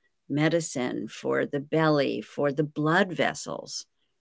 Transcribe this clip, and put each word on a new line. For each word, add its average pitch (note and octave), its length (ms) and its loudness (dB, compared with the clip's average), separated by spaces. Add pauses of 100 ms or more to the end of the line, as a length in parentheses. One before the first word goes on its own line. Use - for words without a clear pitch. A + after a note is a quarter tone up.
(300)
medicine C#3 760 0
for C3+ 400 -2
the C#3+ 120 -4
belly, C#3+ 640 2
for C#3+ 300 -2
the D3 120 0
blood D#3+ 500 2
vessels, - 720 -4 (360)